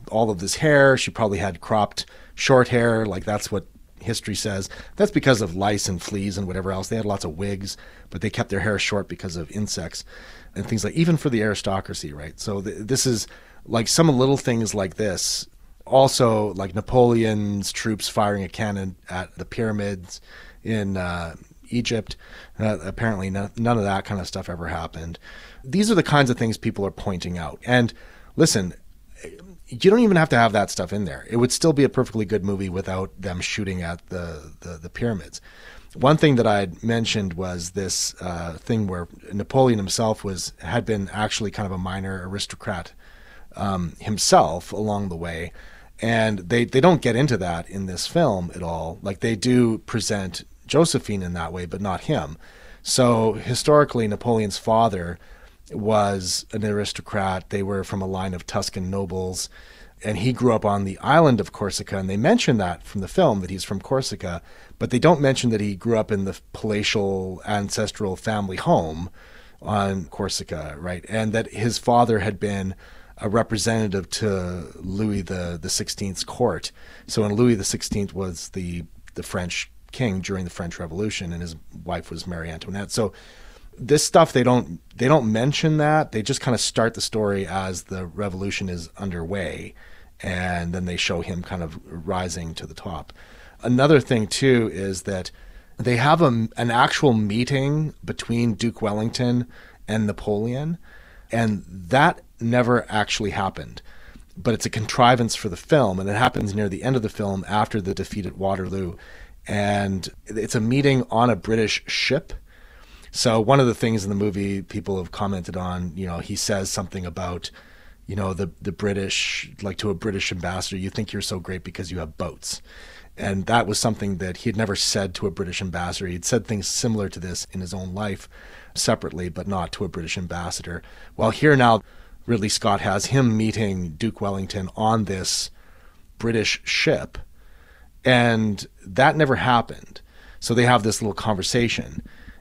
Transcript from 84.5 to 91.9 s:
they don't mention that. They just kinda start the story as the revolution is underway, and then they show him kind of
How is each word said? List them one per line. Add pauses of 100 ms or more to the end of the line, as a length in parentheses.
they
don't
mention
that.
They
just
kinda
start
the
story
as
the
revolution
is
underway, (460)
and
then
they
show
him
kind
of (260)